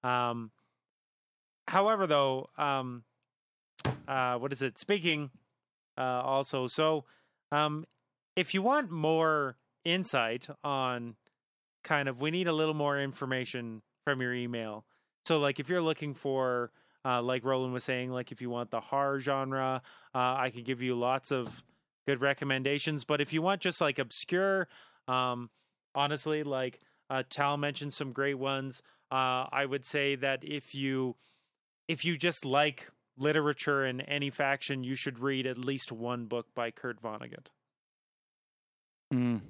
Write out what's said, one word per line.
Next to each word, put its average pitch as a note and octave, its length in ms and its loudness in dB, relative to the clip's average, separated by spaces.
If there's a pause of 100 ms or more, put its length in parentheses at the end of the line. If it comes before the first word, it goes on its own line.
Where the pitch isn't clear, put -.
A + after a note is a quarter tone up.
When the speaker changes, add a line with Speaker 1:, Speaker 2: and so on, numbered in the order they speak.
Speaker 1:
Um, A#2+ 480 0 (1160)
however, G3 400 4
though, C3+ 500 2
um, C3 460 -2 (1040)
uh, B2+ 300 2
what C3+ 140 -4
is C3+ 100 -4
it? C3 180 -2
Speaking, D#3+ 500 0 (680)
uh, C3 40 -2
also, C3 680 0
so, D#3 380 2 (460)
um, D3+ 340 2 (500)
if - 180 0
you F#3+ 80 4
want B3+ 280 4
more D#3 680 2 (280)
insight C3+ 640 0 (160)
on B2+ 520 -2 (680)
kind C#3+ 240 2
of, B2 140 -4
we D#3 100 2
need F3 160 0
a E3 60 4
little D#3 200 2
more C#3+ 260 2
information B2+ 840 -4 (240)
from C#3 160 0
your B2 120 0
email. A#2 520 -4 (420)
So, D#3+ 120 4
like, C#3+ 200 2
if C3 100 -6
you're F3+ 120 2
looking D#3 320 0
for, B2+ 580 0 (340)
uh, B2 160 2
like B2 220 0
Roland C3 300 2
was B2 100 -4
saying, B2+ 280 -2
like, B2+ 200 -6
if A#2+ 100 -12
you B2 80 -4
want A#2+ 220 -4
the A2+ 100 -2
horror C#3 380 0
genre, C3+ 600 0 (340)
uh, - 20 2
I B2+ 360 2
can A#2+ 100 -10
give B2 180 -2
you B2+ 160 0
lots B2+ 340 0
of B2 300 -2 (460)
good C3+ 140 2
recommendations. C#3 840 0
But D3 180 0
if C#3 120 -2
you D#3+ 80 2
want F#3 200 2
just, F3+ 200 -2
like, D3 180 2
obscure, F#3 680 0 (400)
um, B2 420 0 (460)
honestly, D3+ 480 0
like, C3 360 -2 (300)
uh, C3 200 0
Tal C#3+ 280 0
mentioned C#3+ 360 -4
some C3+ 200 -6
great C#3 220 0
ones. C3+ 460 -4 (300)
Uh, C3 400 2
I C#3 140 2
would C3+ 200 -4
say C#3 300 0
that C3+ 280 -2
if D3 320 -8
you, C3+ 400 0 (720)
if D#3+ 180 -2
you E3+ 120 0
just D#3+ 280 -2
like C#3+ 420 2 (300)
literature D3 680 2
in B2+ 160 -2
any C#3+ 280 -2
faction, C#3 540 -2
you B2+ 120 -4
should B2+ 240 -6
read C3 280 0
at B2+ 100 -2
least B2+ 340 -4
one A#2+ 340 -4
book A#2 280 -4
by A#2 180 -2
Kurt A2+ 300 -8
Vonnegut. A2+ 460 -10 (1700)
Speaker 2:
Mm. B2 360 2